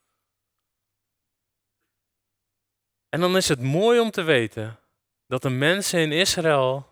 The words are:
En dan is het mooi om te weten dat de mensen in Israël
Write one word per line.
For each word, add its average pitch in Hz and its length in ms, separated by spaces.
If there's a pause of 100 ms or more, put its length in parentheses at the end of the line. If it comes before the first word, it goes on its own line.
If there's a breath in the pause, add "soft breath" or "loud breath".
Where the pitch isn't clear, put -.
(3250)
En 147 60
dan 180 180
is 185 100
het 143 140
mooi 190 380
om 226 120
te 208 100
weten 113 580 (480)
dat 131 140
de 139 80
mensen 165 500
in 156 120
Israël 147 800